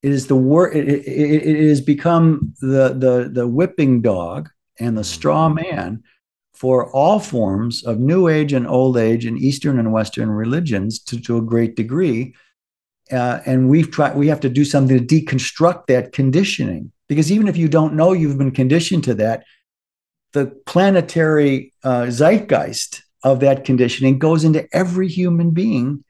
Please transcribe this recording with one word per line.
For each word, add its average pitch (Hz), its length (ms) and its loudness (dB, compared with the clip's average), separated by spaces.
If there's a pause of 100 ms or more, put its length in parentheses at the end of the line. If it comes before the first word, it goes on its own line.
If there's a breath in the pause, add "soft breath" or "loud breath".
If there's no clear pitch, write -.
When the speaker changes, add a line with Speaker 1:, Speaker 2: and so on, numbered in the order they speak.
Speaker 1:
It 139 100 0
is 135 140 -2
the 139 100 2
wor-, 147 360 4
it, 147 160 -2
it, 143 180 -2
it, 147 400 0
it 156 220 2
has 143 120 4
become 160 800 2
the, 131 340 2
the, 127 380 0
the 123 160 -2
whipping 135 540 0
dog 92 480 -4 (280)
and 117 180 -4
the 107 60 -4
Speaker 2:
Mm-hmm. - 160 -8
Speaker 1:
straw 156 300 2
man 156 540 -6 (520)
for 127 360 0
all 170 300 2
forms 113 640 -4
of 113 160 -4
New 170 260 2
Age 151 260 0
and 123 140 -2
Old 127 300 2
Age 117 300 0
and 117 120 -6
Eastern 139 400 -2
and 113 140 0
Western 110 360 -4
religions 110 760 -4
to, 117 160 -10
to 117 160 -4
a 113 60 0
great 117 340 0
degree. 127 580 -4 (760 soft breath)
Uh, 123 340 -2
and 131 240 2
we've 160 220 2
tried, 139 240 0
we 143 100 2
have 147 140 0
to 139 80 -2
do 131 160 2
something 135 340 2
to 120 60 0 (160)
deconstruct 156 680 -2
that 127 260 0
conditioning, 135 760 -2 (160)
because 151 240 0
even 214 160 2
if 170 100 -2
you 165 120 0
don't 156 260 2
know 165 180 4
you've 151 260 0
been 139 120 0
conditioned 151 540 0
to 123 100 0
that, 110 300 -2 (880 soft breath)
the 139 140 0 (200)
planetary, 160 1040 2 (120)
uh, 123 260 -2
zeitgeist 123 920 0 (200)
of 135 180 2
that 135 240 2
conditioning 131 540 2
goes 156 260 2
into 156 220 2 (100)
every 185 320 -2
human 170 440 0
being 147 580 -2